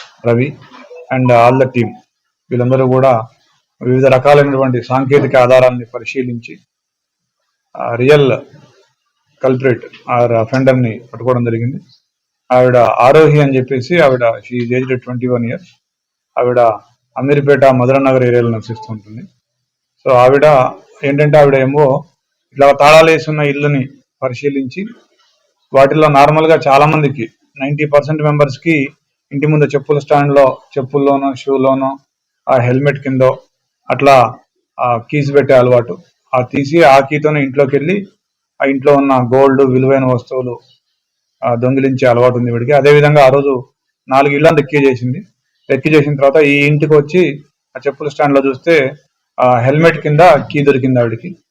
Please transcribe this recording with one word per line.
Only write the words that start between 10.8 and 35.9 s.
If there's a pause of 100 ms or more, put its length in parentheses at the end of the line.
పట్టుకోవడం
జరిగింది. (720)
ఆవిడ
ఆరోహి
అని
చెప్పేసి,
ఆవిడ
she
is
aged
twenty-one
years. (720)
ఆవిడ (580)
అమీర్పేట
మధురనగర్
ఏరియాలో
నివసిస్తూ
ఉంటుంది. (840)
So
ఆవిడ (580)
ఏంటంటే,
ఆవిడ
ఏమో (480)
ఇట్లా
తాళాలు
వేసి
ఉన్న
ఇల్లుని (320)
పరిశీలించి, (880)
వాటిల్లో
నార్మల్గా
చాలామందికి, (320)
నైంటీ
పర్సెంట్
మెంబర్స్‌కి (440)
ఇంటి
ముందు
చెప్పుల
స్టాండ్‌లో, (200)
చెప్పుల్లోనో,
షూలోనో, (500)
ఆ
హెల్మెట్
కిందో (500)
అట్లా, (440)
ఆ,
కీస్
పెట్టే
అలవాటు. (380)